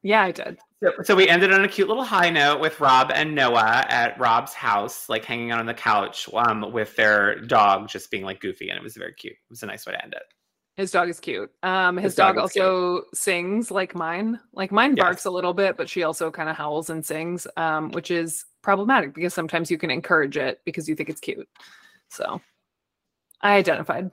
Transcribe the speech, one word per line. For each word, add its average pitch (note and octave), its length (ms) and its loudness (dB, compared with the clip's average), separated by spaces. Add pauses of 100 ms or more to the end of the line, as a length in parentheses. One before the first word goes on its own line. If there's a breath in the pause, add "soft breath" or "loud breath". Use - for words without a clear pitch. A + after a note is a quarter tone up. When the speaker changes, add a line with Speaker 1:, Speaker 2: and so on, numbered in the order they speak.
Speaker 1:
Yeah, G#3 200 4
I F#3 80 0
did. - 260 -10 (260)
Speaker 2:
So, F3+ 80 4 (120)
so G#3 120 4
we F#3+ 140 8
ended F#3 240 6
on G3 100 6
a G3+ 40 2
cute G3 200 0
little A3+ 160 -2
high F#3+ 280 2
note D3 280 4
with D#3 200 -2
Rob C3 340 6
and D#3 220 0
Noah A#2+ 520 4
at A#2+ 320 0
Rob's A#2 320 2
house, G#2 580 -2
like, A2 140 -2
hanging A#2 280 -6
out A#2 80 -2
on A2+ 80 -4
the A#2 80 -6
couch, - 580 -2
um, A2 380 0
with A2+ 240 -4
their G#2+ 460 4
dog G#2+ 460 4
just - 220 -12
being, G2 140 -8
like, F#2+ 160 -10
goofy, F#2+ 300 -8
and F2+ 100 -8
it F2+ 40 -14
was - 120 -16
very F2 180 -14
cute. - 200 -16
It - 180 -20
was A#2 100 -18
a A2 60 -10
nice - 180 -12
way - 80 -8
to - 100 -8
end - 120 -16
it. - 80 -14 (540)
Speaker 1:
His F#3+ 120 -6
dog F3 200 0
is E3+ 100 -10
cute. G2+ 320 -8 (100)
Um, F#3 360 0
his F#3+ 160 -2
Speaker 2:
His - 20 -12
dog F#3+ 220 4
Speaker 1:
dog F3 80 0
Speaker 2:
is F#3+ 80 -8
cute. F#3+ 120 2
Speaker 1:
also F3+ 380 0 (100)
sings F#3+ 560 -2
like F#3+ 240 -4
mine. F#3 460 -4 (140)
Like, F#3+ 180 -6
mine A#3+ 260 4
Speaker 2:
Yes. F#3+ 60 4
Speaker 1:
barks F3 220 2
a G3 40 0
little F3+ 240 -2
bit, F#3+ 240 2
but E3+ 100 -4
she - 140 -4
also D#3+ 300 -2
kinda D#3+ 220 -6
howls D3+ 360 -4
and D#3+ 160 -6
sings, E3 400 -6 (120)
um, D#3 340 -2
which - 180 -8
is E3 360 -4 (180)
problematic G3+ 500 2
because F3 220 -4
sometimes E3 340 -4
you F3 80 0
can D#3 140 -4
encourage D3+ 440 0
it C3+ 300 -4
because D#3 240 -8
you D#3 60 -2
think D#3 160 -8
it's D#3 100 -12
cute. - 260 -10 (640 soft breath)
So - 320 -8 (1000)
I G3+ 160 4
identified. F3 560 0